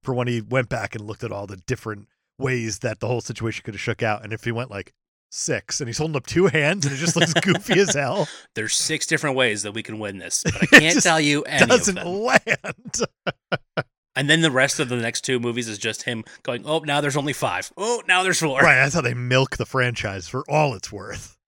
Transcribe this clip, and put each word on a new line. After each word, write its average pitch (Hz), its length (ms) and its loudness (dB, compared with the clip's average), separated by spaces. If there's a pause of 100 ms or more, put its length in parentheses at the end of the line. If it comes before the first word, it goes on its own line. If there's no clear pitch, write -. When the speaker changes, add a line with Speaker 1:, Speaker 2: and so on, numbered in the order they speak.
Speaker 1:
for 135 100 -4
when 123 140 0
he 120 140 0
went 120 280 -2
back 113 260 -6
and 104 100 -10
looked 107 180 -10
at 107 80 -8
all 101 160 -8
the 95 100 -14
different 104 500 -8 (320)
ways 120 400 -2
that 110 200 -6
the 107 80 -4
whole 117 140 -2
situation 113 420 -6
could 107 100 -10
have 98 80 -10
shook 117 220 -4
out. 107 200 -2
And 104 80 -12
if 110 120 -10
he 120 80 -4
went, 120 200 -6
like, 101 220 -10 (380)
six - 500 -4
and 117 80 -6
he's 110 80 -6
holding 151 180 -2
up 131 120 -4
two 185 200 4
hands 156 380 2
and 139 100 0
it - 20 -8
just 165 200 0
looks 165 160 2
<laughs> 175 80 2
goofy 190 380 0
as 202 160 4
hell. 143 300 0 (280)
Speaker 2:
There's 110 220 -4
six - 320 -2
different 147 280 0
ways 107 280 2
that 104 100 -6
we 113 100 -6
can 107 160 -10
win 101 200 -6
this, - 260 -4
but - 100 0
I - 40 -8
Speaker 1:
<laughs> - 20 2
It - 80 2
Speaker 2:
can't 160 240 10
Speaker 1:
just 262 120 4
Speaker 2:
tell 160 140 6
you 147 240 2
any 139 220 4
Speaker 1:
doesn't 202 320 4
Speaker 2:
of - 80 -8
them. 175 160 -4
Speaker 1:
land. 226 760 -2 (260)
<laughs> - 600 -6 (320)
Speaker 2:
And 143 120 0
then 165 100 6
the 160 100 4
rest 131 300 2
of 139 80 0
the 123 80 -2
next 117 300 -4
two 127 160 0
movies 120 260 -2
is 107 100 -8
just 110 260 -6
him 113 200 -6 (200)
going, 123 220 -6
"Oh, 156 140 0
now 147 220 0
there's 143 160 -2
only 143 160 -2
five. 95 420 -4
Oh, 220 320 -2
now 185 160 4
there's 185 160 2
four." 143 220 2
Speaker 1:
Right, 151 140 8
that's 135 200 2
how 165 60 2
they 123 120 -2
milk 123 440 2
the 127 80 -4
franchise 113 640 -2
for 131 200 -6
all 147 240 2
it's - 160 -12
worth. - 460 -14 (120)